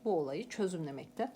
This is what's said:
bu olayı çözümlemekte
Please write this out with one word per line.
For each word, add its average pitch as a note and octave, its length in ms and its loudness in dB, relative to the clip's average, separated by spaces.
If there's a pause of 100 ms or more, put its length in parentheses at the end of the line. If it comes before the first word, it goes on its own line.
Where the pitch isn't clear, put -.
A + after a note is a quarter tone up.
bu G3+ 140 6
olayı D3 300 -2
çözümlemekte E3+ 880 -2